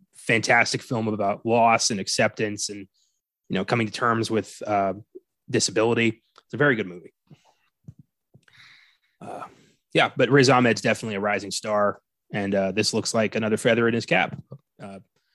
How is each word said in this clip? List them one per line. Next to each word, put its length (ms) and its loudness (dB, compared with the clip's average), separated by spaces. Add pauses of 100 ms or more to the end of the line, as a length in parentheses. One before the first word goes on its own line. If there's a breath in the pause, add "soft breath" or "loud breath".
(160)
fantastic 640 0
film 260 -4
about 380 -2
loss 460 4
and 80 -4
acceptance 720 -2
and, 180 -14 (600)
you 40 -6
know, 120 -2
coming 200 0
to 80 -6
terms 380 0
with, 340 -4
uh, 300 0 (520)
disability. 760 0 (140)
It's 160 -20
a 40 -6
very 180 4
good 120 -4
movie. 260 -18 (2000 soft breath)
Uh, 220 -14 (500 loud breath)
yeah, 220 2
but 140 2
Riz 200 6
Ahmed's 320 4
definitely 340 -2
a 40 -4
rising 320 -2
star, 480 -2 (320)
and, 220 -4
uh, 180 0
this 220 0
looks 200 -2
like 220 0
another 220 0
feather 300 2
in 60 0
his 120 -2
cap. 340 -2 (420)
Uh, 180 -16 (360)